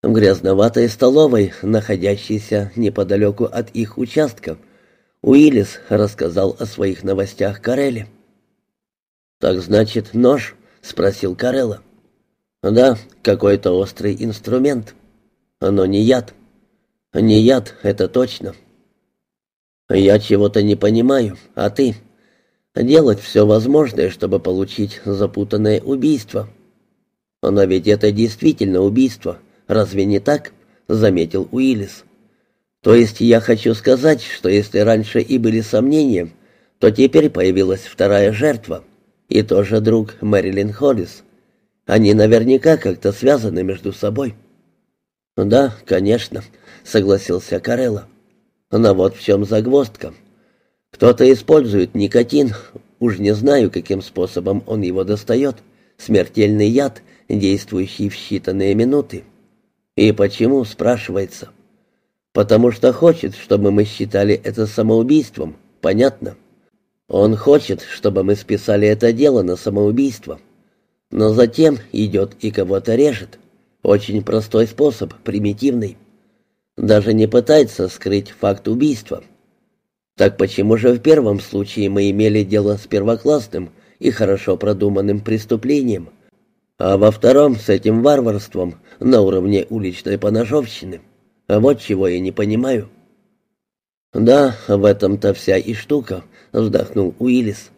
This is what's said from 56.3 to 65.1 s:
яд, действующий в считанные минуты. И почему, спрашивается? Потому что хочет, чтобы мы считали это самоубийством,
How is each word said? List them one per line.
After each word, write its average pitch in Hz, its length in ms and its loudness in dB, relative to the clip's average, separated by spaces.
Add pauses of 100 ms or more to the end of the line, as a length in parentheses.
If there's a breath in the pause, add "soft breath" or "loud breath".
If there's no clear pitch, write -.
яд, 135 320 -2 (260 soft breath)
действующий 98 840 -4
в - 60 -12
считанные 95 600 -4
минуты. 123 480 -2 (720)
И 104 160 4
почему, 113 520 0
спрашивается? 104 840 -6 (840)
Потому 110 400 2
что 123 220 2
хочет, 165 420 0
чтобы 101 360 0
мы 104 140 2
считали 104 500 -2
это 113 320 -6
самоубийством, 113 880 0 (240)